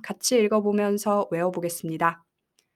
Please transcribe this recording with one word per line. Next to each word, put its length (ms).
같이 380
읽어보면서 880
외워보겠습니다. 960